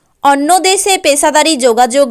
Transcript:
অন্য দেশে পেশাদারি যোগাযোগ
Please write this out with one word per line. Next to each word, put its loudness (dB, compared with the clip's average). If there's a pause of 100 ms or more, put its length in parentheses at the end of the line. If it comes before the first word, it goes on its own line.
(240)
অন্য 0 (100)
দেশে -2
পেশাদারি 0
যোগাযোগ 0